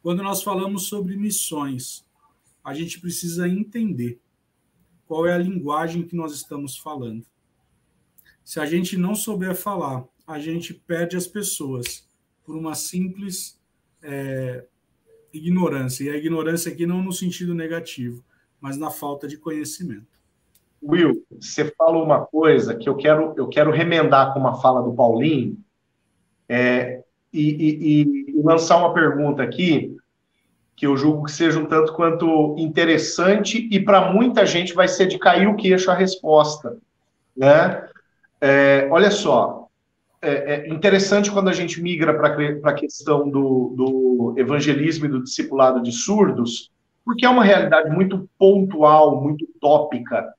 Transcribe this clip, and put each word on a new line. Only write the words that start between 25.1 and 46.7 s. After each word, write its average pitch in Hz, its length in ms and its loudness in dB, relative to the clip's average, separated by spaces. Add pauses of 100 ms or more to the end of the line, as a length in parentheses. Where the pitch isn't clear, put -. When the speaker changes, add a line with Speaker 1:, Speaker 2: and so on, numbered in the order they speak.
Speaker 2:
é, 123 560 -2 (300)
e, 151 160 0
e, 151 540 2
e, 143 360 0
e - 20 2
lançar 165 360 4
uma 170 160 2
pergunta 143 500 0
aqui, 147 540 -2 (840)
que 143 80 -2
eu 139 80 2
julgo 147 300 0
que - 80 -10
seja 160 260 0
um 151 60 -4
tanto 156 260 2
quanto 160 640 0
interessante 175 1120 0
e 196 140 0
pra 180 300 4
muita 220 320 4
gente 175 280 -2
vai 185 140 4
ser - 200 2
de - 120 -4
cair 185 260 4
o 208 120 2
queixo 185 340 2
a - 20 4
resposta, 156 840 2 (580)
né? 156 500 4 (540)
É, 139 500 4
olha 160 220 4
só, - 560 0 (540)
é, 147 320 -2
é 147 160 -8
interessante 196 600 2
quando 196 200 2
a 170 40 0
gente 170 280 -6
migra 160 360 0
pra 151 160 2
cre-, 147 280 -4
pra 147 120 2
questão 143 560 -2
do, 131 460 0
do 127 640 0
evangelismo 147 680 0
e 143 40 -2
do 131 120 -2
discipulado 131 640 0
de 117 80 -4
surdos, 151 800 0 (320)